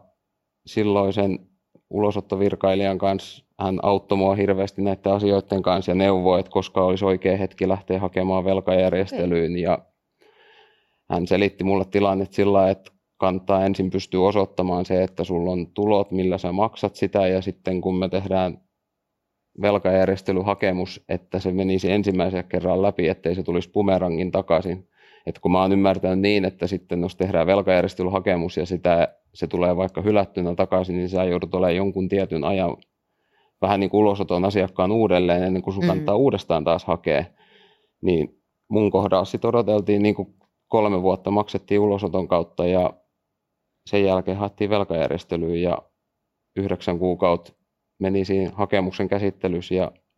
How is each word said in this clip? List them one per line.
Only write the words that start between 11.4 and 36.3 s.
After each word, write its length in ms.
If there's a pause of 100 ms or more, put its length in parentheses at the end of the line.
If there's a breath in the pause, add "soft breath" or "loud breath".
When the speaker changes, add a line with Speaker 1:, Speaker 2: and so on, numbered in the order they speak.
Speaker 1:
mulle 200
tilannetta 500
sillä 180
lailla, 180
että 200 (260)
kannattaa 480
ensin 260
pystyä 300
osoittamaan 640
se, 180
että 220
sulla 260
on 160
tulot, 440
millä 280
sä 140
maksat 440
sitä, 300
ja 160
sitten 380
kun 140
me 140
tehdään 520 (1000)
velkajärjestelyhakemus, 1500
että 300
se 140
menisi 400
ensimmäisen 520
kerran 380
läpi, 260
ettei 260
se 80
tulisi 280
bumerangin 600
takaisin. 580 (380 soft breath)
Et 120
kun 140
mä 80
oon 120
ymmärtänyt 460
niin, 260
että 220
sitten 340
jos 160
tehdään 300
velkajärjestelyhakemus 1080
ja 100
sitä, 480 (200)
se 120
tulee 300
vaikka 260
hylättynä 520
takaisin, 420
niin 120
sä 160
joudut 300
olemaan 220
jonkun 320
tietyn 360
ajan 320 (840)
vähän 180
niin 100
kuin 100
ulosoton 440
asiakkaan 480
uudelleen, 500
ennen 200
kuin 120
sun 100
Speaker 2:
Mm. 40
Speaker 1:
kannattaa 280
uudestaan 480